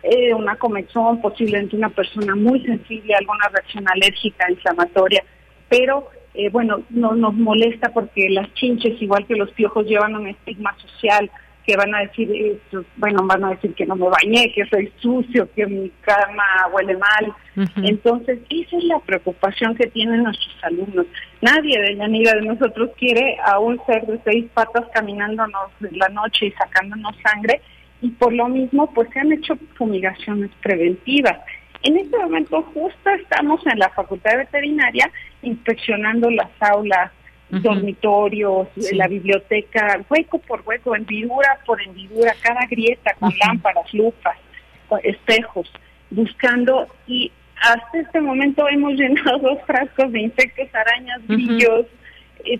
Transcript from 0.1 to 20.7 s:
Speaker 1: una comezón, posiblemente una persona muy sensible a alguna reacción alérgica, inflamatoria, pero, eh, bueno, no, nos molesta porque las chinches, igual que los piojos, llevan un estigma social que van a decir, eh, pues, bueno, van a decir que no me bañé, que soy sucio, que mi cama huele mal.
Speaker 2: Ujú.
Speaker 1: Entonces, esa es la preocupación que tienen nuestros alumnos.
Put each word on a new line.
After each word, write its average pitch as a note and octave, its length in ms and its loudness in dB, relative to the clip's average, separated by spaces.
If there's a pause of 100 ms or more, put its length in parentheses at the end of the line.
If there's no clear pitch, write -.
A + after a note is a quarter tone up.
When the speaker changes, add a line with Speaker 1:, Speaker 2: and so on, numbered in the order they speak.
Speaker 1:
una G#3+ 220 -2
comezón, A3+ 680 -2
posiblemente G#3 520 -2
una G#3+ 140 -2
persona G3+ 460 -4
muy A#3+ 280 2
sensible A3 520 -4
a G3+ 40 4
alguna G3+ 300 -2
reacción G3 400 -4
alérgica, F#3+ 640 0
inflamatoria, F3+ 760 2 (460)
pero, C4 400 2 (240)
eh, G3+ 160 -2
bueno, A3 400 0
no, A#3 240 0
nos A3+ 180 2
molesta A3+ 560 2
porque G3+ 400 -2
las G3 240 0
chinches, A#3 480 -2
igual G3+ 260 0
que A#3+ 80 -2
los G3+ 180 -2
piojos, G#3+ 340 0
llevan G#3+ 280 0
un G#3+ 120 -8
estigma G3+ 520 -10
social G#3 520 -2 (340)
que G3+ 120 0
van G3+ 200 0
a G#3 60 -2
decir, G3+ 280 -4
eh, G#3 300 -2 (100)
pues, F#3+ 160 -10 (100)
bueno, G3+ 300 0
van F#3+ 160 2
a F#3+ 80 -2
decir F#3+ 240 -4
que F3+ 100 -4
no F#3 120 -2
me F3+ 120 2
bañé, G#3 460 2
que G3+ 120 0
soy G#3 340 -2
sucio, A#3+ 520 0
que G#3 140 -2
mi F#3+ 240 -6 (100)
cama G3+ 440 0 (280)
huele F#3+ 240 0
mal. G#3 380 0 (220)
Speaker 2:
Ujú. F#3+ 320 -2
Speaker 1:
Entonces, A#3 500 0 (100)
esa E4+ 280 -6
es F4 80 -2
la E4 160 0
preocupación G3 760 -2
que A#3 140 0
tienen A3+ 340 0
nuestros - 400 -4
alumnos. F3 440 -4 (340)